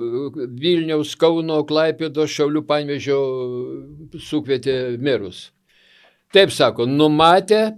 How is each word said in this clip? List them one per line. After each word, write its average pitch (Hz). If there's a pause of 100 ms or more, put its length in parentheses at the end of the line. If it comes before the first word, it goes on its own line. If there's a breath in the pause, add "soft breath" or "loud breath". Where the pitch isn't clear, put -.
(600)
Vilniaus, 160
Kauno, 160
Klaipėdos, 156
Šiaulių, 147
Panevėžio 143 (1000)
sukvietė 127
merus. 110 (840 soft breath)
Taip 190
sako, 120
numatė, 170